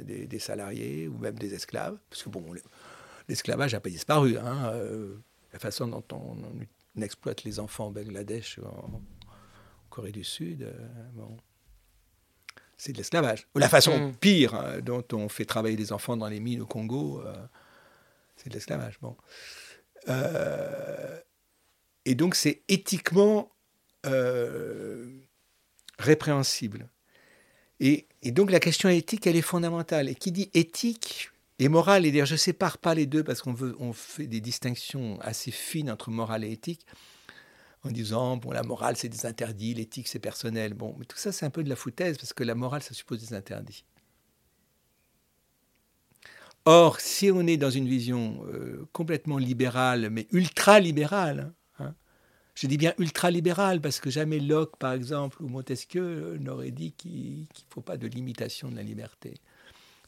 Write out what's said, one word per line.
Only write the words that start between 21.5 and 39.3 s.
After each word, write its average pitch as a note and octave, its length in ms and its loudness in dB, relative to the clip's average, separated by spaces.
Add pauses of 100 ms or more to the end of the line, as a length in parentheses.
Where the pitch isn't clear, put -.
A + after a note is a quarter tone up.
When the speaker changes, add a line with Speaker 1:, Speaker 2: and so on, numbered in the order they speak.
Speaker 1:
et C3 100 4
donc, F3 200 4
c'est - 320 0
éthiquement, G3+ 840 4 (540)
euh, A#2+ 1040 -2 (920)
répréhensible. C3 880 2 (920)
Et, C#3+ 280 4 (140)
et B2 100 -2
donc, F#3+ 200 6
la F3 80 8
question E3+ 280 4
éthique, F3 400 4
elle E3+ 80 6
est E3 60 4
fondamentale. E3 680 0
Et C3+ 80 -4
qui - 160 -4
dit G3 220 -2
éthique - 800 0 (280)
et C3 80 6
morale, E3+ 380 8
et D3 60 4
d'ailleurs, C#3+ 160 4
je D#3 80 0
sépare F3 420 0
pas E3 160 2
les D#3+ 120 2
deux D3+ 180 2
parce - 180 -4
qu'on B2+ 120 -4
veut, A#2+ 260 -4
on B2 120 -4
fait - 360 -10
des A2+ 120 -4
distinctions A#2+ 840 -6
assez - 300 -8
fines D3+ 380 -6
entre A2+ 220 -8
morale A2+ 320 -4
et G#2+ 80 -6
éthique, E3 340 -10 (960)
en C3+ 60 -8
disant, A#2+ 480 -2
bon, B2 140 -10
la A#2+ 120 -4
morale, A#2 320 -2
c'est A#2+ 140 -6
des A2+ 160 -8
interdits, A2+ 480 -6